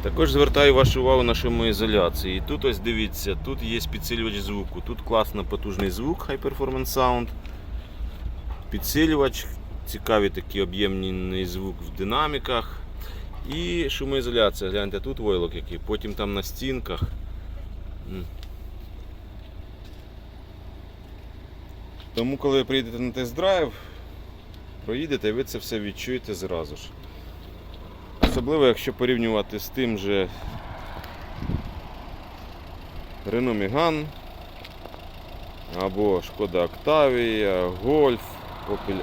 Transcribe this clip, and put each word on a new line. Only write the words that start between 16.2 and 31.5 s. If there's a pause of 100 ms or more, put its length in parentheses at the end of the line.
на
стінках. (1080)
М. (4000)
Тому,
коли
ви
приїдете
на
тест-драйв, (1120)
проїдете,
ви
це
все
відчуєте
зразу
ж. (1400)
Особливо,
якщо
порівнювати
з
тим
же (3000)